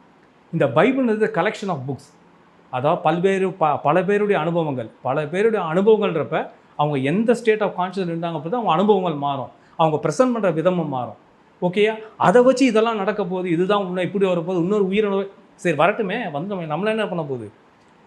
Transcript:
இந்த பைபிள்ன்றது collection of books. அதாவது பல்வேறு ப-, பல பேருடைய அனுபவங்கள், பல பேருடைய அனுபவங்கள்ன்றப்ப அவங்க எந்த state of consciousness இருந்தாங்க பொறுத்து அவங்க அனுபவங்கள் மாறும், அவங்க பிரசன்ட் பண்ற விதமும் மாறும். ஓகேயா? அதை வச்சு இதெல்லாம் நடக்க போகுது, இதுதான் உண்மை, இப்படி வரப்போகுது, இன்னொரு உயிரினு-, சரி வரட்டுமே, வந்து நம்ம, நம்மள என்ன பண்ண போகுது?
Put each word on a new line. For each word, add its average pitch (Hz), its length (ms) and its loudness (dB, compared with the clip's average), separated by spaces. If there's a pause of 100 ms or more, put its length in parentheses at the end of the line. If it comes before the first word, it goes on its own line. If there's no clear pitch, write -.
(520)
இந்த 160 140 2
பைபிள்ன்றது 220 680 2
collection 196 340 -2
of 165 180 -4
books. 139 180 -8 (680)
அதாவது 143 280 0
பல்வேறு 185 500 0
ப-, 147 320 0
பல 165 200 2
பேருடைய 202 380 0
அனுபவங்கள், 156 480 -2 (140)
பல 143 240 -2
பேருடைய 202 380 0
அனுபவங்கள்ன்றப்ப 165 720 0 (400)
அவங்க 147 220 0
எந்த 202 360 2
state 214 280 0
of 185 120 0
consciousness 180 380 -4
இருந்தாங்க 165 260 -6
பொறுத்து 170 200 -4
அவங்க 202 140 0
அனுபவங்கள் 185 420 2
மாறும், 139 360 -6 (260)
அவங்க 160 260 4
பிரசன்ட் 240 320 2
பண்ற 202 160 0
விதமும் 160 380 0
மாறும். 123 300 -8 (440)
ஓகேயா? 208 320 2 (220)
அதை 214 260 6
வச்சு 254 240 4
இதெல்லாம் 220 300 2
நடக்க 202 280 -2
போகுது, 180 260 -4
இதுதான் 190 340 0
உண்மை, 180 200 -4
இப்படி 190 220 0
வரப்போகுது, 175 360 0
இன்னொரு 196 260 0
உயிரினு-, 196 420 0 (260)
சரி 165 200 -2
வரட்டுமே, 185 420 0 (120)
வந்து 160 220 -6
நம்ம, 175 200 -6
நம்மள 185 160 -2
என்ன 220 180 -2
பண்ண 175 180 -6
போகுது? 123 240 -8 (580)